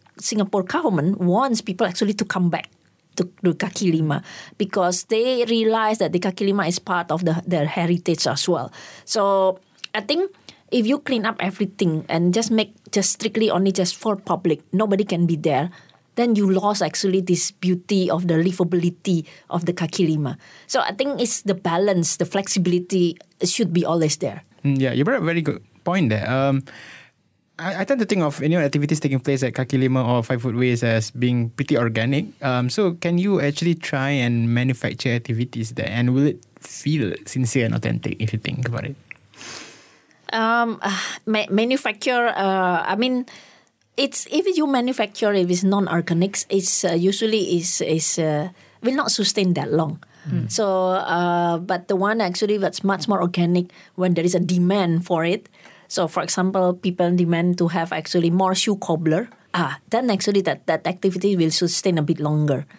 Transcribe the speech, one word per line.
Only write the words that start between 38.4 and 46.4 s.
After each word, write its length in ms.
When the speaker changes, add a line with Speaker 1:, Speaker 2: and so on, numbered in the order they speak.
Speaker 2:
about 180
it? 100
Speaker 1:
Um, 480
<sighs> 220
ma-, 240
manufacture, 800
uh, 580
I 120
mean, 280
it's, 360
if 140
you 120
manufacture, 640
if 160
it's 140
non-organic, 760